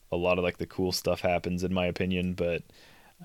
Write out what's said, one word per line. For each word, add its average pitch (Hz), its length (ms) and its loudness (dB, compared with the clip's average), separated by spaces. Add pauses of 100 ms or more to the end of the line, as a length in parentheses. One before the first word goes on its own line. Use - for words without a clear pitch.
(120)
a 90 60 0
lot 90 220 2
of, 90 40 0
like, 87 140 0
the 90 80 -4
cool 92 260 -2
stuff 87 300 0
happens, 90 420 0
in 90 100 0
my 90 120 2
opinion. 90 480 0
But, 85 300 -2 (600)